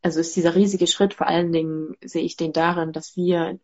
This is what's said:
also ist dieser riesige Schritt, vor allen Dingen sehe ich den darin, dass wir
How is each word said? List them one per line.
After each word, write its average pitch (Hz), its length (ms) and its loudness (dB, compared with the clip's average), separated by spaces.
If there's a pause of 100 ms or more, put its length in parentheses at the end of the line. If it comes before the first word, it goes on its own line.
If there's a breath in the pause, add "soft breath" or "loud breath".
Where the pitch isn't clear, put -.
also 160 180 0
ist - 160 -4
dieser 170 180 2
riesige 190 320 4
Schritt, 196 280 2
vor - 140 -2
allen 170 260 0
Dingen 160 500 -2
sehe 165 200 -4
ich 170 120 -4
den 160 160 -4
darin, 165 400 0
dass - 240 -12
wir 175 480 0